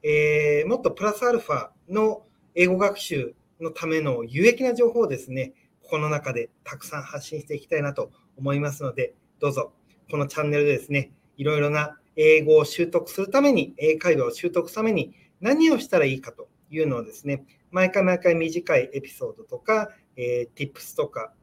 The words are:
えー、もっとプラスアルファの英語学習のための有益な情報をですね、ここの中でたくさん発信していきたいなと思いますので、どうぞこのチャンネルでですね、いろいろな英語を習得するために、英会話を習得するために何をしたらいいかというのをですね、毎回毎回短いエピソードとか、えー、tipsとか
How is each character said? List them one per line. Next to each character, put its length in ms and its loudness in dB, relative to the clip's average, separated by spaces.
え 600 2
ー、 20 -6
も 100 0
っ 40 -8
と 100 0
プ 120 -8
ラ 100 0
ス 100 -6
ア 80 2
ル 80 2
フ 120 -6
ァ 180 -4
の 340 -2
英 140 4
語 100 0
学 220 0
習 340 -6
の 120 -8
た 160 -8
め 140 0
の 220 -4
有 220 -2
益 180 4
な 120 0
情 160 2
報 100 -2
を 60 2
で 100 -4
す 140 -14
ね、 220 -8
こ 100 -12
こ 60 -2
の 120 -2
中 220 -4
で 200 -8
た 140 -14
く 80 -20
さ 140 -12
ん 20 -12
発 260 -14
信 120 -10
し 80 -18
て 80 -8
い 60 -12
き 60 -20
た 120 0
い 20 0
な 120 -4
と 180 -8
思 160 -4
い 60 0
ま 120 -2
す 120 -12
の 100 -6
で、 220 -4
ど 100 0
う 20 -2
ぞ 220 -6
こ 60 -4
の 100 -2
チ 100 -8
ャ 60 -2
ン 80 -2
ネ 60 2
ル 80 4
で 120 2
で 60 -8
す 80 -10
ね、 200 -2
い 60 -8
ろ 140 0
い 20 0
ろ 120 0
な 260 -4
英 280 6
語 140 8
を 80 6
習 200 -2
得 240 -2
す 120 -6
る 80 -4
た 120 4
め 100 6
に、 260 0
英 180 4
会 200 2
話 120 0
を 40 -2
習 200 -4
得 180 -2
す 60 -16
る 0 -
た 80 -2
め 80 2
に 240 -2
何 320 4
を 80 2
し 80 -10
た 100 2
ら 80 6
い 100 0
い 60 -12
か 120 -14
と 160 -20
い 100 -8
う 80 2
の 100 -2
を 60 -6
で 100 -16
す 140 -12
ね、 180 -6
毎 200 2
回 120 2
毎 160 2
回 160 4
短 420 0
い 160 0
エ 80 -8
ピ 80 -18
ソ 200 -10
ー 80 -16
ド 60 -20
と 140 -14
か、 320 -2
え 360 -4
ー、 200 -8
tips 220 -18
と 120 -2
か 360 -12